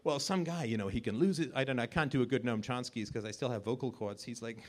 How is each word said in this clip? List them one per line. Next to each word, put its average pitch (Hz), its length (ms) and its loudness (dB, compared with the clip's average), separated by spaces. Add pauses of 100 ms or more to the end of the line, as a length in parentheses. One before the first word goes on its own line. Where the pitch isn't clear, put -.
"Well, 147 140 4
some 180 260 2
guy, 165 200 -2
you 113 120 0
know, 101 120 0
he 107 120 0
can 107 180 -2
lose 175 200 4
it." 147 160 0
I 135 100 2
don't 131 120 0
know, 123 60 2
I - 40 2
can't 151 260 0
do 135 100 6
a 117 40 4
good 123 180 2
Noam 113 180 2
Chomsky's 123 480 -4
'cause 107 140 -4
I 107 60 -4
still 120 200 -2
have 107 140 -2
vocal 127 260 -2
cords. 104 320 -6
He's 120 200 -8
like, 113 160 -8 (100)